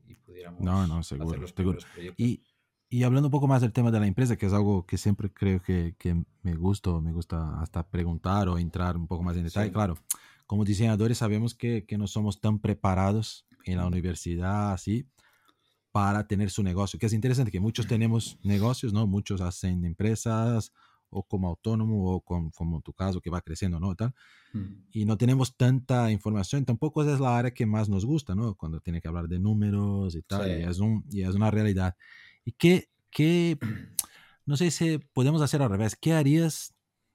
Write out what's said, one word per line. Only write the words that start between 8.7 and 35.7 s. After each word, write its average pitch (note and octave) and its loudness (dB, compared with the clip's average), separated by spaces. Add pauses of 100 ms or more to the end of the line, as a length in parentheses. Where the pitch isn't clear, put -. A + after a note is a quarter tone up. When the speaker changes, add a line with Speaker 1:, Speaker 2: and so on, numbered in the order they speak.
Speaker 2:
un E2+ -6
poco E2+ -6
más F2 -2
en F2 -2
detalle. G#2 -2
Speaker 1:
Sí. - -6
Speaker 2:
Claro, G2+ 0 (520)
como G#2 0
diseñadores A2 2
sabemos A2 -2
que, A#2 -4
que G#2+ -6
no G#2 -2
somos G#2+ -2
tan G#2+ 2
preparados G2+ 0 (180)
en F2+ -2
la F2+ 0
Speaker 1:
Ujú. - -
Speaker 2:
universidad, F2+ -2
así, G#2 -4 (840)
para G#2 2
tener G2+ 0
su - -2
negocio, F#2+ -2
que A#2 2
es G2+ 0
interesante B2 0
que F#2 -2
muchos A2 -2
tenemos A2+ 0
negocios, G#2 0
¿no? G#2+ 2
Muchos G2 -2
hacen F2+ -2
empresas A2 0 (380)
o F#2+ -6
como F#2+ -2
autónomo A2 0
o F2 -2
con, E2+ -4
como E2 -4
en - -8
tu - -14
caso, F#2 -4
que - -8
va F2 -4
creciendo, E2 -4
¿no? F#2 -2
Tal. A#2+ -4 (400)
Speaker 1:
Mm. G2+ -10
Speaker 2:
Y G#2+ -2
no G#2+ 2
tenemos B2 2
tanta B2 2
información, G#2+ -2
tampoco D3 -2
es D3 0
la B2 2
área B2 -2
que A#2+ -2
más G#2+ 0
nos G2 0
gusta, C#3 -2
¿no? G#2+ -2
Cuando D#2+ -8
tiene E2+ -4
que - -8
hablar E2 -4
de F2 -2
números G2+ 0
y D#2+ -8
tal, G2 -4
Speaker 1:
Sí. F#2 0
Speaker 2:
y E2 -4
es F2 -2
un, G#2+ 0
y G2+ -4
es F#2 0
una G#2+ 2
realidad. F#2+ 2 (500)
¿Y A#2 -6
qué, - 4 (200)
qué, E3+ 2
Speaker 1:
<clears throat> - -10
Speaker 2:
no C#3+ 0
sé F3 2
si D#3+ 0
podemos C#3+ 2
hacer C#3 2
al B2 2